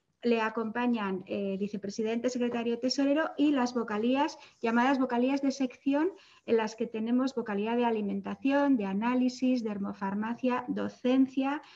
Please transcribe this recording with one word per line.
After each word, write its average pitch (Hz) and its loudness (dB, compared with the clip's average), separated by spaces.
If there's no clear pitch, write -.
Le 233 2
acompañan, 220 -2
eh, 196 -4
vicepresidente, 214 -4
secretario, 240 -2
tesorero 277 2
y 294 4
las 247 0
vocalías, 240 0
llamadas 240 2
vocalías 254 2
de 277 0
sección, 277 0
en 226 2
las 220 -2
que 226 -4
tenemos 240 0
vocalía 220 -2
de 240 2
alimentación, 220 0
de 208 0
análisis, 247 0
de 220 -4
hermofarmacia, 208 -4
docencia, 262 0